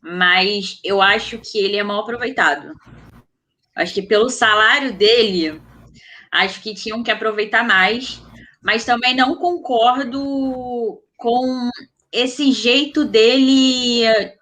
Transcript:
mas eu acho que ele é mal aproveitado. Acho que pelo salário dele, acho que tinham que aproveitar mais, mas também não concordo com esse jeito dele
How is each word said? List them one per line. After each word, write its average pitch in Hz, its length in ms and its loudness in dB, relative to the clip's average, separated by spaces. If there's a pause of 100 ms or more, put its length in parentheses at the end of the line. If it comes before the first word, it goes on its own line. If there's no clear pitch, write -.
mas 185 800 0
eu 196 180 2
acho 214 360 0
que - 200 -8
ele 202 180 -2
é 208 60 -2
mal 202 180 -4
aproveitado. 214 720 -4 (1000)
Acho 175 180 -4
que 196 80 -4
pelo 214 300 0
salário 226 640 2
dele, 190 680 2 (720)
acho 190 300 -2
que 214 120 -12
tinham 226 280 -10
que 226 80 -6
aproveitar 214 520 -2
mais, 214 600 0 (400)
mas 220 240 -2
também 247 280 0
não 262 220 2
concordo 254 1600 -2 (160)
com 247 560 -2 (400)
esse 262 420 0
jeito 269 520 0
dele 247 1000 4 (360)